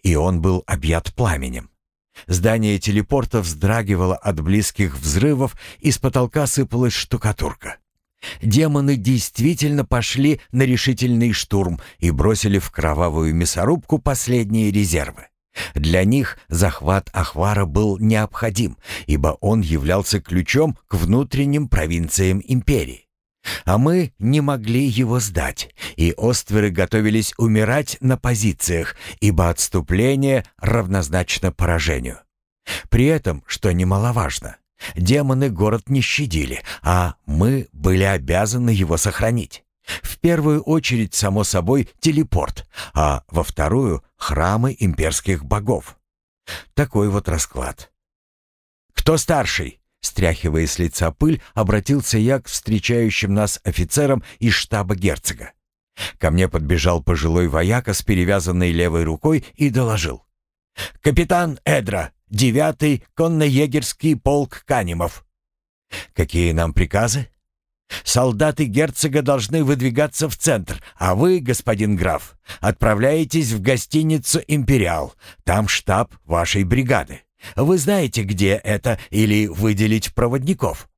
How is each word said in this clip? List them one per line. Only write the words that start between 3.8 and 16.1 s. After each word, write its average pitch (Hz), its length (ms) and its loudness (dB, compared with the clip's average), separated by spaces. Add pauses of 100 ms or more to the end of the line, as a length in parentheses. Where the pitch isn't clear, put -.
от 87 240 -4
близких 92 580 0
взрывов, 113 580 0 (240)
из 139 200 0
потолка 131 480 0
сыпалась 123 460 0
штукатурка. - 840 -6 (640)
Демоны 143 540 2
действительно 131 920 0
пошли 135 560 0 (100)
на 131 120 2
решительный 123 720 2
штурм 90 460 0 (200)
и 85 100 2
бросили 98 480 2
в - 140 -2
кровавую 78 640 0
мясорубку 110 640 0
последние 113 720 0
резервы. 85 560 0 (480)
Для 82 280 2
них 131 340 2 (120)